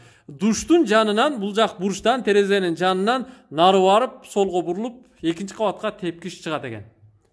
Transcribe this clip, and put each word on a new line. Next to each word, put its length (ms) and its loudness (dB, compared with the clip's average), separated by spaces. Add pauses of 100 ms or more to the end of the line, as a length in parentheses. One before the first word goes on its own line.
(280)
Душтун 580 2
жанынан, 540 2
бул 160 -6
жак 240 0
бурчтан, 440 -2
терезенин 520 2
жанынан 500 0 (240)
нары 300 4
барып, 460 2
солго 360 0
бурулуп, 460 -8 (140)
экинчи 340 -6
кабатка 360 -4
тепкич 520 -10
чыгат 220 -6
экен. 180 -12 (500)